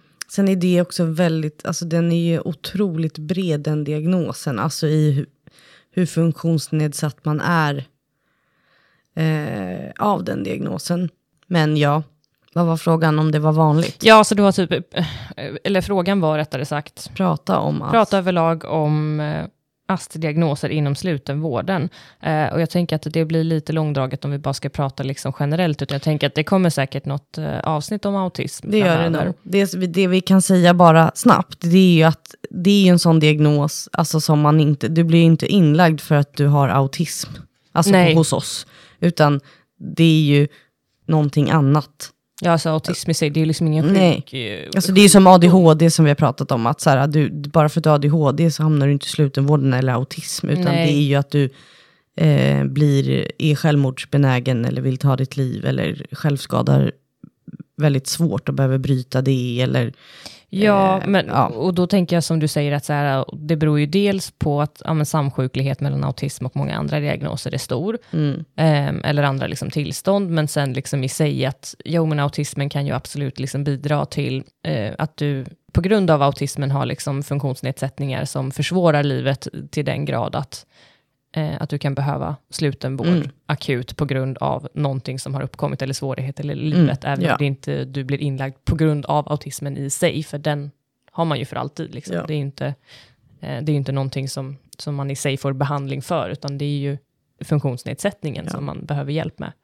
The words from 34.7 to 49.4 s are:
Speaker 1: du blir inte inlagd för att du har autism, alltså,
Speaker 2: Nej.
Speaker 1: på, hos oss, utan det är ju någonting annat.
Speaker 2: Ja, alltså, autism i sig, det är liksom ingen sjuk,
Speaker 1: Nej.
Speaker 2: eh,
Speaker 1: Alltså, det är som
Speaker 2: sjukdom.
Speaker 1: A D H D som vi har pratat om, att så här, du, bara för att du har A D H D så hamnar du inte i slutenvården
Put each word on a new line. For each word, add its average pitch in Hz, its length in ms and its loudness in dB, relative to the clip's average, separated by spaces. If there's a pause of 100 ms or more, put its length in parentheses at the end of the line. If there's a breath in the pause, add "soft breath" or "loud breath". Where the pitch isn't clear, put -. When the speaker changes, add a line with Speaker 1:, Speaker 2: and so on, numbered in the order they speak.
Speaker 1:
du 165 160 2
blir 165 180 6
inte 165 240 6
inlagd 160 540 4
för - 140 -2
att 143 220 0
du 143 100 2
har 143 220 4
autism, 135 600 -2 (420)
alltså, 165 200 4
Speaker 2:
Nej. 175 220 6
Speaker 1:
på, 165 60 6
hos 151 120 0
oss, - 340 -4 (340 soft breath)
utan 147 400 2 (380 soft breath)
det 156 260 0
är 160 180 6
ju 143 260 4 (580 soft breath)
någonting 151 440 2
annat. 147 600 0 (320)
Speaker 2:
Ja, 175 80 2
alltså, 165 200 0
autism 156 400 -4
i 160 40 0
sig, 151 160 0
det 156 120 -2
är 156 40 0
liksom 160 200 0
ingen 151 180 2
sjuk, 170 80 2 (400)
Speaker 1:
Nej. 113 320 -8
Speaker 2:
eh, - 100 -14
Speaker 1:
Alltså, 190 180 0
det 190 80 8
är 202 80 12
som 196 120 10
Speaker 2:
sjukdom. 185 140 10
Speaker 1:
A 180 40 10
D 175 100 8
H 170 260 8
D 165 160 4
som 160 140 4
vi 147 60 6
har 143 60 4
pratat 139 360 0
om, 113 140 0
att 139 140 -2
så 156 100 4
här, 139 160 4
du, 151 240 2
bara 151 380 2
för 165 120 -4
att - 40 -2
du 156 60 2
har 151 60 6
A - 20 2
D 143 100 0
H 147 240 2
D 160 180 2
så 156 120 -4
hamnar 151 240 4
du 143 60 4
inte 143 140 0
i - 20 -8
slutenvården 139 640 2